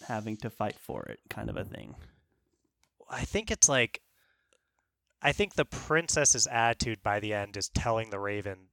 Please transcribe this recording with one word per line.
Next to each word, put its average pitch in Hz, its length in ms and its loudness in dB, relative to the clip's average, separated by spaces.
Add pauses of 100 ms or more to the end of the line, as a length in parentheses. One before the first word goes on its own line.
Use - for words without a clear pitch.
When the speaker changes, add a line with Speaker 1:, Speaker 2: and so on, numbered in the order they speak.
Speaker 1:
having 107 300 -4
to 113 120 -6
fight 107 300 -2
for - 240 -8
it, - 160 -12 (100)
kind - 180 -6
of - 80 -6
a 95 80 -6
thing. - 300 -14 (1120)
Speaker 2:
I 131 160 -6
think 220 280 -2
it's - 160 6
like, 127 340 2 (1200)
I 143 100 4
think 202 220 0
the 147 100 2
princess's 156 840 2
attitude 117 560 2
by 104 160 2
the 107 140 -2
end 101 220 -2
is 98 120 -4
telling 113 420 0
the 101 80 -6
Raven 98 540 -6